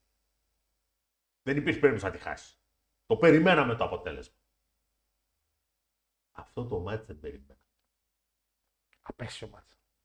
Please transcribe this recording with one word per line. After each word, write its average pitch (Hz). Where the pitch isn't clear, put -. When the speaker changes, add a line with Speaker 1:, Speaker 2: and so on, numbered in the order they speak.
Speaker 1:
Δεν 139
υπήρχε 147
περίπτωση 113
να 95
τη -
χάσει. -
Το -
περιμέναμε 160
το 104
αποτέλεσμα. 78
Αυτό -
το 110
μάτς 101
δεν 76
περίμενα. 69
Speaker 2:
Απέσιο -
μάτς. -